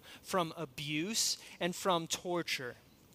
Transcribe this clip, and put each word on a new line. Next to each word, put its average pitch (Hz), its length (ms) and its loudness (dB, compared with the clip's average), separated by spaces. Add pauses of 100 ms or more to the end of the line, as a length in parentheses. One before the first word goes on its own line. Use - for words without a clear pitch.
(220)
from 170 360 2
abuse, 151 800 0 (220)
and 175 160 2
from 170 320 2
torture. 156 680 -2 (400)